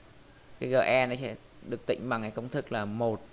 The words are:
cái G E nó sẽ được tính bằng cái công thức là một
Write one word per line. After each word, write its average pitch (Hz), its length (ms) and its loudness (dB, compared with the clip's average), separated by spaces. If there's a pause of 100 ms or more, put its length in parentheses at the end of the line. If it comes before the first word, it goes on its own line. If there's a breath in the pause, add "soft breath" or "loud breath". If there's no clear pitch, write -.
(600)
cái 127 100 -2
G 127 40 2
E 127 320 6
nó 123 80 -2
sẽ 123 200 -4 (280)
được - 240 -8
tính 117 220 0
bằng 117 140 0
cái 107 80 -4
công 113 180 -6
thức 143 240 -4
là 107 120 0
một 110 380 0 (100)